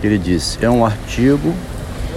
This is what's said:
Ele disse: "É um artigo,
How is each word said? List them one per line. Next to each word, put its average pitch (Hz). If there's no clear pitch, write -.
Ele 104
disse: 87
"É 113
um 120
artigo, 139